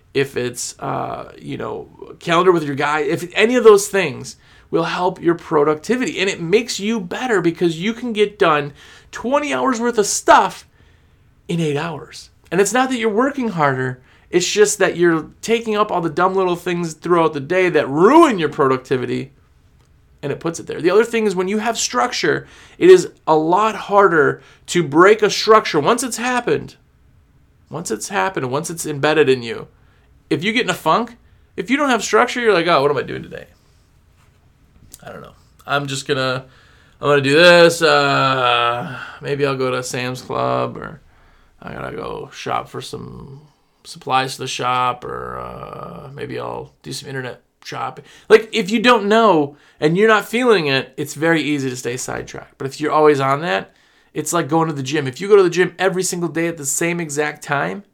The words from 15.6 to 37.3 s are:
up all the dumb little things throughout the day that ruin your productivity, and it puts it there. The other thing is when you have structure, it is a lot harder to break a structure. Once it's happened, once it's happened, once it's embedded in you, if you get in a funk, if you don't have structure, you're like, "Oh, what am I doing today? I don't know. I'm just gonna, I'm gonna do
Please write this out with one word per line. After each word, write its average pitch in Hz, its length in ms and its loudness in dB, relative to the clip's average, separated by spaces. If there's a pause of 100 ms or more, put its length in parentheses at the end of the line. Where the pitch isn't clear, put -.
up 208 160 0
all 175 80 -2
the 165 100 -2
dumb 180 240 0
little 185 220 0
things 175 380 -4
throughout 170 380 2
the 139 80 -6
day 180 280 2
that 147 200 2
ruin 220 500 6
your 151 100 0
productivity, 131 840 -2 (920)
and 143 100 -4
it - 80 -10
puts 165 180 -6
it - 80 -14
there. 127 140 -8
The 165 100 0
other 214 140 6
thing 226 220 -2
is 185 100 -2
when 185 100 -2
you 208 120 -2
have 220 200 -4
structure, 185 680 -2 (300)
it 175 120 8
is 185 200 8 (160)
a 156 100 4
lot 190 400 2
harder 165 680 2 (240)
to 175 160 0
break 175 400 4
a 202 80 4
structure. 214 480 2
Once 208 240 0
it's 233 140 -8
happened, 226 580 -4 (920)
once 165 220 -10
it's - 180 -6
happened, 190 420 -4
once 147 180 -4
it's 165 180 -10
embedded 151 420 2
in 127 160 2
you, 107 240 -10 (600)
if 160 140 -2
you 214 100 -2
get 226 120 0
in 185 60 -2
a 170 40 -2
funk, 196 420 -2 (400)
if 180 140 -8
you 269 60 2
don't 285 140 0
have 233 120 0
structure, 247 380 0
you're 220 140 2
like, 170 120 0
"Oh, 160 160 2
what 147 80 2
am 135 60 -2
I 120 60 -2
doing 127 200 -10
today? - 240 -16 (1600)
I 110 100 -20
don't 76 100 -18
know. - 120 -20 (300)
I'm 143 220 -4
just 135 220 -8
gonna, 131 380 -4 (540)
I'm 135 80 -2
gonna 143 120 4
do 139 140 2